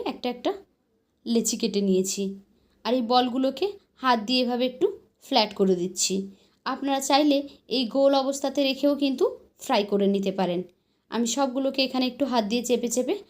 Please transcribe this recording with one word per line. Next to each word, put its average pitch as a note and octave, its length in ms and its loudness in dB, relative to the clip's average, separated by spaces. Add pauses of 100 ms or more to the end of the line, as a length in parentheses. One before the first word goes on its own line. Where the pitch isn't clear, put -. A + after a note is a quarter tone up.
একটা - 240 -6
একটা B3 220 -4 (760)
লেচি A3+ 320 0
কেটে G3+ 240 -2
নিয়েছি। F#3+ 400 2 (640)
আর A#3 100 0
এই B3+ 80 2
বলগুলোকে B3+ 640 0 (300)
হাত B3 320 2
দিয়ে B3+ 160 2
এভাবে A#3+ 220 0
একটু B3+ 220 -2 (400)
ফ্ল্যাট G#3+ 260 2
করে F#3+ 220 4
দিচ্ছি। F#3+ 400 -4 (500)
আপনারা C4+ 340 -2
চাইলে C#4+ 380 4 (300)
এই C4 180 -2
গোল C4+ 300 4
অবস্থাতে C4+ 480 -2
রেখেও C4+ 320 2
কিন্তু C#4 300 0 (340)
ফ্রাই A3 260 0
করে G3+ 220 2
নিতে G3 240 0
পারেন। F3 280 -2 (500)
আমি A#3 180 -2
সবগুলোকে C4+ 560 -2
এখানে B3+ 240 0
একটু B3 180 -4
হাত A#3 200 0
দিয়ে A#3 200 -2
চেপে A#3+ 240 0
চেপে B3 260 -2 (140)